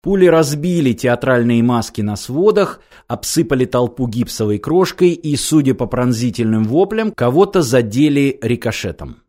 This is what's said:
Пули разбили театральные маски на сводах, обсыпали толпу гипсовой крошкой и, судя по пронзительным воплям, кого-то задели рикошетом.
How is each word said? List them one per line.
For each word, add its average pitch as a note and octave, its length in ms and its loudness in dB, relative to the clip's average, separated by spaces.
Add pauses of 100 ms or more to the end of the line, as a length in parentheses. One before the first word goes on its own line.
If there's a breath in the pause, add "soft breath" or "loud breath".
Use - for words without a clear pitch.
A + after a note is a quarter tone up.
Пули F#3+ 240 2
разбили D#3 680 2
театральные A#2+ 680 2
маски A#2+ 400 -2
на G#2 140 -4
сводах, F#3+ 680 0 (260 soft breath)
обсыпали C3 580 -2
толпу B2 420 -2
гипсовой G#2+ 500 -2
крошкой F3 540 2
и, D3+ 240 -4
судя C#3 400 2
по A#2+ 100 -4
пронзительным A#2 800 0
воплям, G3 480 0
кого-то F3 500 2
задели C3 800 0
рикошетом. A2 760 -6 (120)